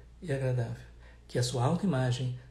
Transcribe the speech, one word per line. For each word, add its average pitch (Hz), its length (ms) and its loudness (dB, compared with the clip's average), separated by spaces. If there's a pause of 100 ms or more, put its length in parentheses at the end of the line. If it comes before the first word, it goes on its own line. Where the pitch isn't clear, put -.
(220)
e 165 100 -2
agradável. 127 500 0 (460)
Que - 100 -2
a 120 40 4
sua 123 200 0
autoimagem 131 800 2 (100)